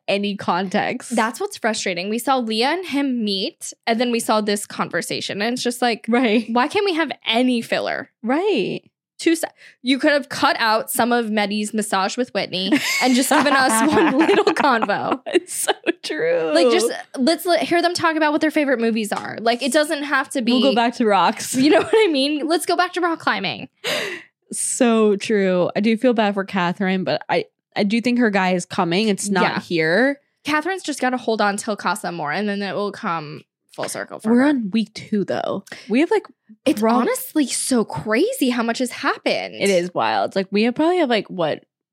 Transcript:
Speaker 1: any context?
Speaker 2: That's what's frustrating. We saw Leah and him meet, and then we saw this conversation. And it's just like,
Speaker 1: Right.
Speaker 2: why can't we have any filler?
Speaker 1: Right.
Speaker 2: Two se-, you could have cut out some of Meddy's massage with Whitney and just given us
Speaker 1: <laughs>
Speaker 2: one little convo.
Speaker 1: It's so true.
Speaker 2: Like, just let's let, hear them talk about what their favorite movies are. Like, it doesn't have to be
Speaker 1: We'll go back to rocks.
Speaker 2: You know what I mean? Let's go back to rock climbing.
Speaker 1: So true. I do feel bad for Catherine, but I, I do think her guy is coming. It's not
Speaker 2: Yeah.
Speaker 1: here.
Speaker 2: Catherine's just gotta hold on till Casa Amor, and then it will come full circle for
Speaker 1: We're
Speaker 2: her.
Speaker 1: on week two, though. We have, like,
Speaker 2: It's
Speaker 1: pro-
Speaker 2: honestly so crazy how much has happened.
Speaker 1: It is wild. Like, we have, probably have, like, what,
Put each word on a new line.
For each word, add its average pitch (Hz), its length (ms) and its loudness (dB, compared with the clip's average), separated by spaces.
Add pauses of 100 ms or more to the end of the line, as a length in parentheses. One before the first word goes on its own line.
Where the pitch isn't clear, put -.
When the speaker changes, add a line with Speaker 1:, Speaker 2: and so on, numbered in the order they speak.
Speaker 1:
any 202 280 0
context? 196 800 -2
Speaker 2:
That's 226 240 0
what's 403 180 -6
frustrating. 202 520 -4
We 226 100 -2
saw 269 180 2
Leah 226 320 0
and 359 160 -2
him 262 380 -2
meet, 202 500 -4 (140)
and 220 120 0
then 247 120 0
we 226 80 0
saw 214 220 0
this 202 240 -2
conversation. - 760 -6
And 233 120 -2
it's 254 100 -6
just 240 180 -4
like, 233 260 0
Speaker 1:
Right. 233 420 2
Speaker 2:
why 240 180 2
can't 403 180 0
we 381 100 0
have 311 160 -2 (140)
any 240 360 2
filler? 101 500 -4 (100)
Speaker 1:
Right. 269 600 0 (360)
Speaker 2:
Two 330 200 2
se-, - 100 -6 (340)
you 254 160 2
could 294 140 2
have 285 160 0
cut - 320 2
out 220 320 0
some 240 220 2
of 233 140 0
Meddy's 208 460 -2
massage 208 440 -2
with 247 160 -4
Whitney 190 360 -4 (320)
and 254 140 4
just 254 140 2
given 285 240 4
us 254 340 4
Speaker 1:
<laughs> 311 80 2
Speaker 2:
one 269 220 4
little 392 260 4 (100)
convo. 226 720 0
Speaker 1:
It's - 260 -2
so - 180 -4 (320)
true. 320 500 -2
Speaker 2:
Like, - 160 4
just 440 220 2 (260)
let's 285 280 0
let, 349 180 2
hear 339 180 0
them 349 120 2
talk 320 240 0
about 302 160 2
what 311 80 0
their 311 100 2
favorite 269 300 0
movies 226 320 0
are. - 260 -8
Like, 233 240 0
it - 80 -2
doesn't 302 320 0
have 277 280 -2
to 277 100 -2
be 233 100 0
Speaker 1:
We'll 254 120 4
go 254 120 4
back 240 200 2
to 240 100 0
rocks. 202 500 2
Speaker 2:
You 262 140 4
know 427 120 6
what - 120 -4
I 440 180 6
mean? 285 380 0
Let's 330 160 0
go 359 100 0
back 359 180 0
to 349 80 -4
rock 330 180 0
climbing. 190 500 -4 (800)
Speaker 1:
So 220 640 2
true. 190 640 0
I - 20 -2
do 226 160 2
feel 240 180 2
bad 208 200 0
for 196 100 -2
Catherine, 185 640 -2
but - 240 -2
I, - 160 0 (280)
I - 100 0
do 214 180 0
think 240 180 2
her 233 100 4
guy 190 240 2
is 175 120 -2
coming. 185 420 0
It's 196 220 0
not 185 140 2
Speaker 2:
Yeah. 180 180 0
Speaker 1:
here. 185 580 0 (240)
Speaker 2:
Catherine's 311 400 -2
just 285 160 -6
gotta 254 180 0
hold 226 220 -2
on 202 160 0
till 208 220 -6
Casa 175 300 -4
Amor, 156 260 -6
and 208 160 -2
then 202 120 -4
it 190 140 -6
will 202 160 -4
come 151 520 -8 (300)
full - 160 -8
circle - 300 -8
for 220 120 0
Speaker 1:
We're 240 100 6
Speaker 2:
her. 277 80 4
Speaker 1:
on 240 220 0
week 220 220 -2
two, 208 320 -4
though. - 400 -4 (240)
We 226 100 2
have, 330 120 4
like, 427 160 0 (360)
Speaker 2:
It's - 160 0
Speaker 1:
pro- 220 140 4
Speaker 2:
honestly 311 540 0
so - 360 0
crazy 277 640 -2
how 240 140 0
much 233 140 -2
has 247 140 -2
happened. 165 640 -4
Speaker 1:
It 190 140 0
is 180 240 2
wild. 110 420 0
Like, 190 160 -2
we 208 120 2
have, 240 120 0
probably 349 240 2
have, 285 100 2
like, 220 200 0
what, 170 360 -4 (280)